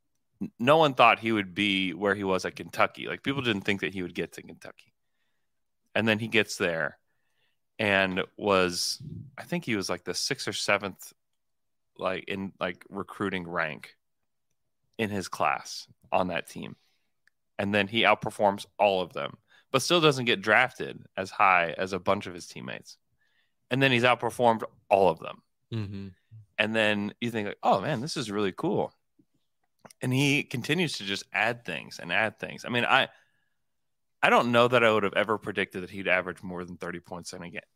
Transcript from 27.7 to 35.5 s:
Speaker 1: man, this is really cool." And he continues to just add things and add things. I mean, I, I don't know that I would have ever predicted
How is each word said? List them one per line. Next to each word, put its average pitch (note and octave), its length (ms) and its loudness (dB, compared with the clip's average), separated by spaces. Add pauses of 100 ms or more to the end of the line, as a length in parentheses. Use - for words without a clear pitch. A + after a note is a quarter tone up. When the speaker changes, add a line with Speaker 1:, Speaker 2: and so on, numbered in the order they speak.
Speaker 1:
man, A#2+ 220 -4
this D#3 140 -8
is B2 140 -6
really G2+ 220 -2
cool." D#3+ 400 -4 (1080)
And B2+ 100 -2
he C#3 320 2
continues D3 540 -4
to G3+ 60 -10
just G3 280 -4
add A#2 320 -2
things C2 340 -10
and E2+ 140 -8
add G#2 260 0
things. - 260 -12
I - 40 -8
mean, B2 160 0
I, B2+ 240 2 (1160)
I D3 80 6
don't D#3 220 4
know A#2+ 160 8
that A#2+ 160 6
I A2 80 6
would G#2+ 100 2
have G2 120 -2
ever G#2 240 0
predicted G2 440 -6